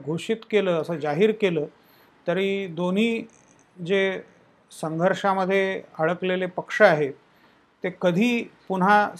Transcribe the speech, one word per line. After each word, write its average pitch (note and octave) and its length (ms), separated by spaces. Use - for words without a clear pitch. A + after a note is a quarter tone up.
घोषित E3 300
केलं, F#3+ 300
असं D#3+ 160
जाहीर D3+ 340
केलं, E3+ 240
तरी G3 400
दोन्ही G3 580
जे F#3+ 360
संघर्षामध्ये F#3+ 1000
अडकलेले F3+ 460
पक्ष - 360
आहेत, D3+ 320
ते F#3+ 60
कधी A3+ 500
पुन्हा G3 420